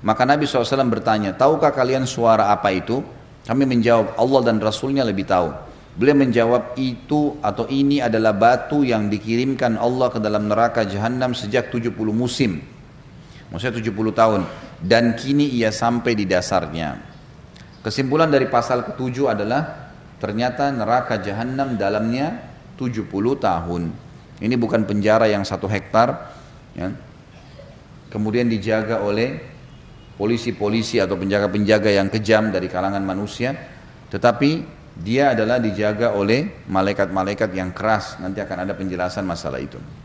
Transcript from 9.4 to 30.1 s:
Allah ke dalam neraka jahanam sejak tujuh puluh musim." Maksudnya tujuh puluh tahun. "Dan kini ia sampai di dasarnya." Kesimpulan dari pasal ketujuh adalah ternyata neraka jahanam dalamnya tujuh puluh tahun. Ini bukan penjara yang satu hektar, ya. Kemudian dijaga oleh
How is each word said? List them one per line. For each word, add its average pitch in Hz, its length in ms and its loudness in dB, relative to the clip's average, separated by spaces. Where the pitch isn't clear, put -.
Allah 123 320 2
ke 113 80 -6
dalam 107 320 0
neraka 117 320 2
jahanam 117 560 -2
sejak 117 320 -2
tujuh 117 240 -4
puluh 110 160 -2
musim." 117 480 0
Maksudnya 110 240 -4
tujuh 110 160 -4
puluh 107 160 0
tahun. 107 320 4
"Dan 117 320 4
kini 139 400 0
ia 113 160 2
sampai 117 480 0
di 101 80 0
dasarnya." 82 880 -2
Kesimpulan 135 480 0
dari 135 160 4
pasal 123 400 0
ketujuh 127 400 -4
adalah 117 640 -2
ternyata 123 480 -2
neraka 120 480 0
jahanam 120 560 -4
dalamnya 113 640 -2
tujuh 117 320 -4
puluh 110 240 2
tahun. 87 560 -2
Ini 117 160 0
bukan 113 320 0
penjara 107 400 4
yang 104 160 0
satu 98 240 -4
hektar, 110 640 0
ya. 92 160 -6
Kemudian 107 400 -2
dijaga 110 560 0
oleh 110 320 0